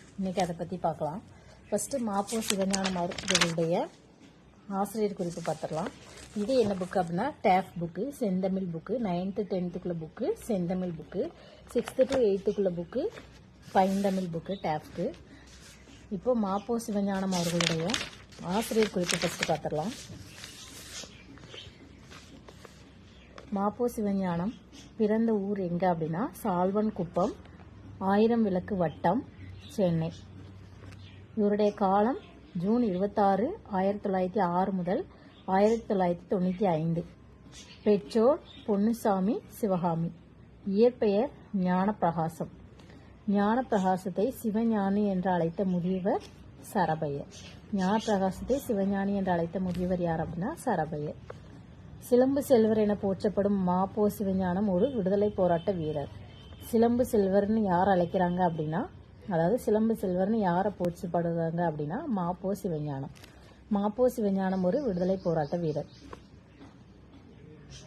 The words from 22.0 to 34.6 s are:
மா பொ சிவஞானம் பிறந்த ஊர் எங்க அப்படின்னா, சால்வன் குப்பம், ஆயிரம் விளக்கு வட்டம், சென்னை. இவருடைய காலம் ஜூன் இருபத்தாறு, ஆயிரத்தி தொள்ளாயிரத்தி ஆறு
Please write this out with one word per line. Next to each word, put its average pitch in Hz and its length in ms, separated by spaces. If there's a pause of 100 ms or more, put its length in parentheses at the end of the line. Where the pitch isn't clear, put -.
மா 202 280
பொ 240 60 (120)
சிவஞானம் 196 560 (440)
பிறந்த 226 360
ஊர் 202 260
எங்க 175 360
அப்படின்னா, 165 340 (160)
சால்வன் 196 480
குப்பம், 185 400 (640)
ஆயிரம் 220 440
விளக்கு 185 340
வட்டம், 175 480 (440)
சென்னை. 165 440 (1200)
இவருடைய 208 360
காலம் 208 460 (400)
ஜூன் 214 240
இருபத்தாறு, 202 760 (120)
ஆயிரத்தி 202 400
தொள்ளாயிரத்தி 185 300
ஆறு 185 320